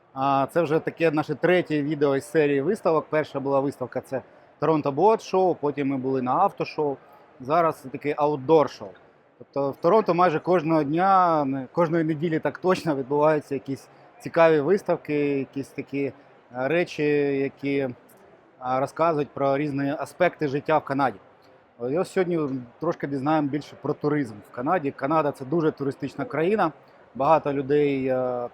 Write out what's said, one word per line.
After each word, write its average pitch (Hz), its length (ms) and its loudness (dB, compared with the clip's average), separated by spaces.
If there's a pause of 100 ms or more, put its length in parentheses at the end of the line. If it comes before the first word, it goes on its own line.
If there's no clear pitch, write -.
(140)
А, 135 360 0
це 170 120 0
вже 156 160 0
таке 160 320 -2
наше 151 240 -2
третє 160 480 0
відео 143 340 2
із 135 140 -6
серії 147 300 4
виставок. 160 500 0
Перша 151 300 -2
була 135 200 0
виставка, 131 400 -4
це 127 220 -8 (380)
Toronto 147 340 0
Boat 202 400 2
Show, 185 260 2
потім 143 280 -2
ми 139 80 -2
були 131 260 -2
на 123 100 -2
автошоу, 156 640 -2 (440)
зараз 156 360 0
це - 120 -18
таке 143 300 -6
аутдор-шоу. 147 680 2 (500)
Тобто 139 320 -6
в 123 60 -10
Торонто 180 380 2
майже 170 260 2
кожного 165 420 2
дня, 170 640 2
не, 135 280 -4
кожної 165 320 0
неділі 156 340 -2
так 139 200 -4
точно 175 380 0
відбуваються 147 580 0
якісь 135 340 -8 (300)
цікаві 160 420 4
виставки, 147 800 0
якісь 135 300 -8
такі, 139 360 -8
е, 135 80 -6 (400)
речі, 151 500 -2 (360)
які, 139 400 -4
е, 131 160 -4 (640)
розказують 135 680 -2
про 139 300 0
різні 139 400 -2
аспекти 160 500 -2
життя 147 300 0
в 143 60 -6
Канаді. 135 340 -2 (720)
І 151 80 -2
ось 185 140 -4
сьогодні 156 480 -2 (200)
трошки 160 260 -4
дізнаємо 143 420 0
більше 143 340 -8
про 143 120 -2
туризм 143 400 -4 (180)
в - 20 -20
Канаді. 143 360 -2
Канада — 147 420 -2
це 135 120 -12
дуже 156 280 0
туристична 139 520 -6
країна, 170 480 0 (420)
багато 143 380 2
людей, 139 540 0
е, 127 480 -2